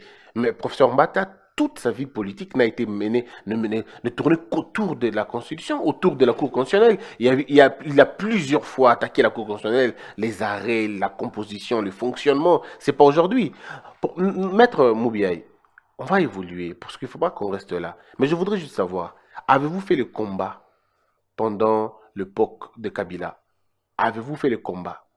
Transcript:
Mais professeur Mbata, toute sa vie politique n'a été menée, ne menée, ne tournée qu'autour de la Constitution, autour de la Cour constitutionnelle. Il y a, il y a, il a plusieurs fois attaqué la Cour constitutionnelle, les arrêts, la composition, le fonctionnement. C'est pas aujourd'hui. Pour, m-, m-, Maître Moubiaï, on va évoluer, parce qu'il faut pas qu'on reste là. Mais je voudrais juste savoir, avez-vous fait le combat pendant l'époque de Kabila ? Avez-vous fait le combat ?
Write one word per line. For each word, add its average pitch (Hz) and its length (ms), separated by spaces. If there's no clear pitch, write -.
Mais 117 180
professeur 127 400
Mbata, 170 340
toute 294 220
sa 156 120
vie 135 160
politique 107 480
n'a 127 80
été 117 220
menée, 107 400
ne 107 120
menée, 110 260
ne 120 40
tournée - 280
qu'autour 202 460
de 120 140
la 104 160
Constitution, 160 600
autour 165 300
de 127 100
la 117 80
Cour 139 160
constitutionnelle. 196 480
Il 113 60
y 123 40
a, 131 40
il 139 220
y 143 60
a, 135 240
il 143 140
a 139 60
plusieurs 160 600
fois 131 260
attaqué 120 300
la 113 100
Cour 110 140
constitutionnelle, 107 480
les 104 240
arrêts, 107 460
la 98 220
composition, 104 720
le 98 100
fonctionnement. 143 680
C'est - 140
pas - 100
aujourd'hui. 165 480
Pour, - 180
m-, 190 180
m-, 185 200
Maître 202 360
Moubiaï, 107 540
on 127 80
va 190 160
évoluer, 90 520
parce - 240
qu'il 131 120
faut - 100
pas 170 120
qu'on 104 200
reste 95 220
là. 87 240
Mais 135 100
je 151 80
voudrais 196 220
juste 156 180
savoir, 90 400
avez-vous 151 320
fait 185 160
le 120 80
combat 98 580
pendant 110 600
l'époque 98 640
de 107 120
Kabila ? 87 500
Avez-vous 113 360
fait 143 140
le 110 80
combat ? 90 480